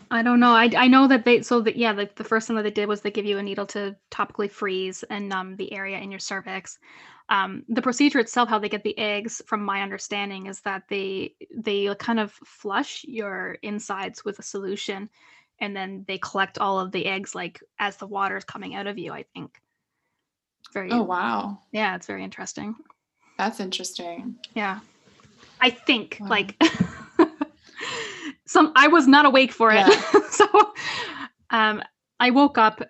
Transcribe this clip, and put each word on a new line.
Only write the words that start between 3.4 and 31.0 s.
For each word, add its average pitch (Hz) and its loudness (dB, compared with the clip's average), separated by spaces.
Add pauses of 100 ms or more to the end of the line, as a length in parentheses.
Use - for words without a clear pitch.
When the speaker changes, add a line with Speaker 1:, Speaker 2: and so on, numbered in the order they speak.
Speaker 1:
needle 202 -8
to 202 -8 (160)
topically 208 -6
freeze 185 -6
and 202 -8
numb 190 -8
the 196 -10
area 196 -10
in 196 -12
your 190 -14
cervix. 190 -10 (480)
Um, 196 -2
the 233 -2
procedure 277 2
itself, 233 0
how 220 0
they 208 -4
get 208 -8
the 214 -4
eggs, 208 -6
from 214 -4
my 196 -4
understanding, 196 -10
is 196 -16
that 190 -10
they, 190 -8 (200)
they 202 -2
kind 226 -2
of 208 -4
flush - -8
your 196 -10
insides 208 -10
with 202 -8
a - -18
solution, 196 -10 (500)
and 202 -8
then 190 -10
they 190 -8
collect 190 -6
all 196 -2
of 185 -6
the 185 -4
eggs, 190 -6
like, 175 -12 (160)
as 202 -6
the 196 -16
water's 196 -6
coming 196 -14
out 196 -10
of 208 -10
you, 151 -10
I 71 -14 (100)
think. - -18 (1120)
Very 190 -8
Speaker 2:
Oh, 233 0
wow. 202 -4 (120)
Speaker 1:
Yeah, 208 -4
it's 180 -16
very 196 -10
interesting. 208 -12 (640)
Speaker 2:
That's 208 -4
interesting. 180 -10 (200)
Speaker 1:
Yeah. 208 -4 (840)
I 254 4
think, - -4
Speaker 2:
Wow. 202 -10
Speaker 1:
like, 202 -2
<laughs> - -2
some, 311 4
I 277 8
was 302 6
not 285 10
awake 262 6
for 226 4
it. 208 6
Speaker 2:
Yeah. 415 8
Speaker 1:
<laughs> 403 6 (100)
So, - 6 (1040)